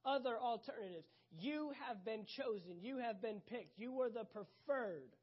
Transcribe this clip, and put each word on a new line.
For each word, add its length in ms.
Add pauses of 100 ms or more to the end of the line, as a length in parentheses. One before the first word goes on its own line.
other 340
alternatives. 680 (320)
You 340 (140)
have 180
been 220 (100)
chosen. 460
You 160
have 240
been 260
picked. 300
You 140
were 180
the 140
preferred 880 (120)